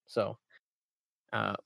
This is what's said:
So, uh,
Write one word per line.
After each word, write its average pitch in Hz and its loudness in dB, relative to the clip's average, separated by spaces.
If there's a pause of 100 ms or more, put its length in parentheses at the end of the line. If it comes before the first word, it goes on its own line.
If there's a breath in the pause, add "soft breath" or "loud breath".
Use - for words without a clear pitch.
So, - 0 (960 soft breath)
uh, 104 2 (100)